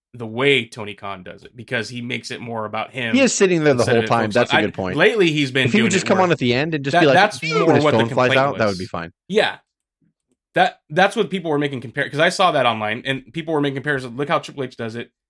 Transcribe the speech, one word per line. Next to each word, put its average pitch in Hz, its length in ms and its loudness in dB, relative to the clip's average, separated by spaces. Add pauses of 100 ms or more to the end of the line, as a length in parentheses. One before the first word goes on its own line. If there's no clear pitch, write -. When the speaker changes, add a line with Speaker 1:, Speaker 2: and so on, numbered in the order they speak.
(120)
Speaker 1:
the 117 140 -12
way 123 400 2
Tony 104 280 -12
Khan 98 300 -12
does 92 180 -18
it - 140 -20
because 117 320 -8
he 123 140 -12
makes 120 280 -8
it - 100 -10
more 117 260 -8
about 107 260 -8
him 120 240 -4
Speaker 2:
He 277 60 2
is 247 120 2
sitting 180 300 2
there 147 100 6
the 123 60 2
Speaker 1:
instead 127 160 0
Speaker 2:
whole - 20 4
Speaker 1:
of 113 60 2
it 110 40 -2
Speaker 2:
time. 117 120 2 (100)
Speaker 1:
focusing 120 100 2
Speaker 2:
That's 117 120 0
a 147 40 4
Speaker 1:
I, 160 40 4
Speaker 2:
good - 140 -2
point. 92 220 -4
Speaker 1:
lately, 185 360 2
he's 147 180 -2
been 127 160 0
Speaker 2:
If 117 60 0
he 208 60 4
Speaker 1:
doing 117 80 4
Speaker 2:
would 170 60 0
just 185 120 0
Speaker 1:
it - 40 -2
Speaker 2:
come 190 100 4
Speaker 1:
where 185 80 4
Speaker 2:
on 175 40 0
at 147 80 0
the 120 160 0
end 156 200 -2
and 143 100 -6
just 139 80 -2
Speaker 1:
that, 175 80 4
Speaker 2:
be 165 60 6
like, 139 80 6
Speaker 1:
that's 190 260 4
Speaker 2:
"Pew," 160 140 -4
Speaker 1:
more 151 120 2
Speaker 2:
when 160 100 6
his 147 80 4
Speaker 1:
what 151 80 4
the 117 60 4
Speaker 2:
phone 113 120 2
flies 127 180 2
Speaker 1:
complaint 131 100 2
Speaker 2:
out, 135 200 0
that 110 80 2
Speaker 1:
was. 101 80 -2
Speaker 2:
would 87 40 -10
be 92 80 -8
fine. 85 240 -10 (180)
Speaker 1:
Yeah. 185 300 0 (960)
That, - 340 0
that's 185 280 2
what 208 140 -2
people 180 200 -4
were 147 80 0
making 139 220 -2
compare, 113 280 -6
'cause 143 120 -4
I 170 80 4
saw 180 240 2
that 139 120 2
online 110 400 -2
and 131 280 -6
people 165 220 -8
were 151 60 0
making 143 160 -2
comparisons. 131 400 -6
Look 151 120 -4
how 160 100 0
Triple 143 240 -10
H 127 140 -10
does 113 180 -8
it. 117 160 -12 (200)